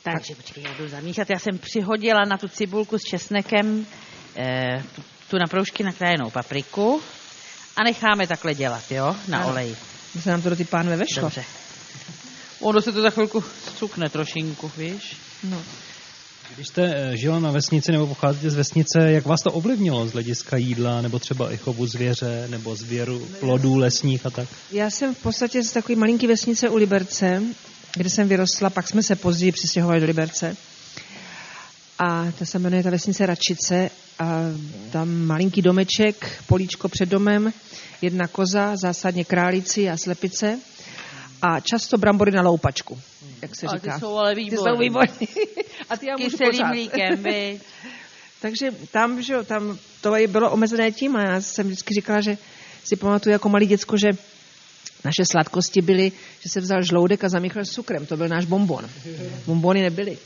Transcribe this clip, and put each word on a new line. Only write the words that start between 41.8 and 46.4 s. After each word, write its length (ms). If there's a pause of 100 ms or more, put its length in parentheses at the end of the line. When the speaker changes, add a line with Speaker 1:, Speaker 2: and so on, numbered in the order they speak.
Speaker 2:
brambory 340
na 100
loupačku, 580 (420)
jak 140
se 120
Speaker 1:
A 40
ty 80
Speaker 2:
říká. 200
Speaker 1:
jsou 180
ale 180
Speaker 2:
Ty 60
jsou 60 (320)
Speaker 1:
výborný. 0
Speaker 2:
výborný. 480 (260)
<laughs> 360
A 80
ty 100
já 100
můžu 120
Speaker 1:
Kyselým 220